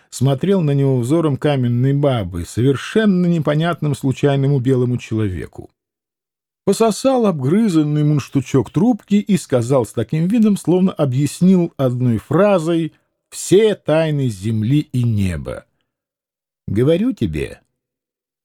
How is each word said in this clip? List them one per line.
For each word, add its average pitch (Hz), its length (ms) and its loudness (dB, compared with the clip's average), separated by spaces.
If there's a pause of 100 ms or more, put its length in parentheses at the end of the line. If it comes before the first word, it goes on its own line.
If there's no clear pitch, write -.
смотрел 165 540 0
на 151 80 0
него 139 280 2
взором 143 380 0
каменной 127 560 0
бабы, 113 540 -2
совершенно 180 800 0
непонятным 156 680 -2
случайному 139 640 0
белому 123 380 0
человеку. 101 720 -6 (960)
Пососал 226 600 0
обгрызанный 156 800 0
мундштучок 143 680 0
трубки 208 460 0
и 202 200 2
сказал 123 480 0
с - 80 -10
таким 160 360 -2
видом, 214 280 2
словно 180 360 0
объяснил 156 840 0
одной 123 400 0
фразой 165 760 0 (340)
все 208 460 2
тайны 151 560 0
земли 110 500 0
и 127 220 -4
неба. 90 640 -2 (1000)
«Говорю 165 460 0
тебе, 76 480 -6 (840)